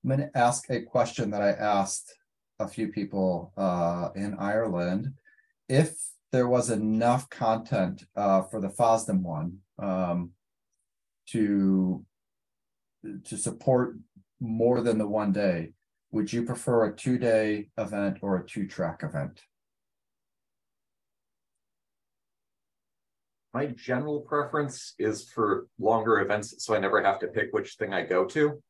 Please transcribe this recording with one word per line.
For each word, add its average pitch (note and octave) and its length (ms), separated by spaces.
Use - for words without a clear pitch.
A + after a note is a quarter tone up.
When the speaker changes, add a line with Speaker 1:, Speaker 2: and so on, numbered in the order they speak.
Speaker 1:
I'm C3 40
gonna C3+ 260
ask B2 340
a A#2+ 140
question A2+ 480
that G#2 100
I G2+ 80
asked G2+ 640
a G2+ 80
few G#2 220
people, F#2 680
uh, F2 580
in G2 240
Ireland. G2+ 760
If D3 300
there B2 160
was A#2+ 240
enough A2 580
content, A2+ 720
uh, G2 260
for G#2 180
the F#2+ 100
fosdem A2+ 520
one, E2+ 380
um, F2+ 540
to, F#2+ 760
to - 140
support - 580
more A#2 420
than A2+ 160
the G#2+ 100
one G#2 240
day, F2+ 420
would G#2+ 240
you A#2 100
prefer A#2+ 420
a G2+ 100
two-day A2 840
event G2+ 460
or G2 140
a F2 100
two-track F2+ 560
event? C#2+ 400
Speaker 2:
My C#3+ 140
general D3 540
preference D3 760
is G#2+ 320
for G#2 380
longer A2 420
events, G#2 460
so A2 80
I G#2 60
never G2 240
have G2 160
to - 80
pick - 260
which - 220
thing G2 180
I F2+ 80
go F#2 240
to. D3 340